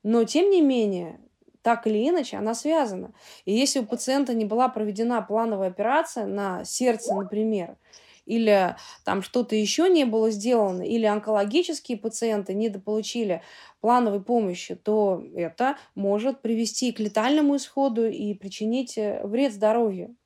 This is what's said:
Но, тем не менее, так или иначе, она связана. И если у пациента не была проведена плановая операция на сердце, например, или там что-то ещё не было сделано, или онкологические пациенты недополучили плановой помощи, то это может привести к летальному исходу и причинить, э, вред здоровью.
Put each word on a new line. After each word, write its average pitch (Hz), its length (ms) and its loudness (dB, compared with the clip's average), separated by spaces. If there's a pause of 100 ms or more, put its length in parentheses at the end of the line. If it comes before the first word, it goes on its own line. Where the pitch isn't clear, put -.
Но, 226 200 4
тем 339 280 2
не 359 100 6
менее, 208 580 0 (440)
так 233 240 2
или 214 220 2
иначе, 294 280 0
она 220 180 -4
связана. 233 560 -2 (340)
И 190 80 0
если 269 260 2
у 220 60 -2
пациента 254 500 -2
не 220 100 0
была 233 240 2
проведена 220 520 -2
плановая 202 480 -2
операция 233 580 -2
на 196 380 -4
сердце, 240 500 0
например, 202 600 -2 (500)
или 208 500 4 (280)
там 190 180 -2
что-то 226 340 -2
ещё 214 320 2
не 330 180 6
было 220 260 2
сделано, 208 520 0
или 226 220 -2
онкологические 214 920 0
пациенты 208 580 -4
недополучили 214 840 -2 (400)
плановой 220 400 2
помощи, 196 540 -2
то 208 480 0 (120)
это 240 420 -2 (180)
может 208 460 0
привести 226 500 -2
к 240 80 -10
летальному 269 560 2
исходу 262 520 0
и 208 260 -4
причинить, 214 640 -4
э, 208 260 -2
вред 233 300 0
здоровью. 214 640 0 (100)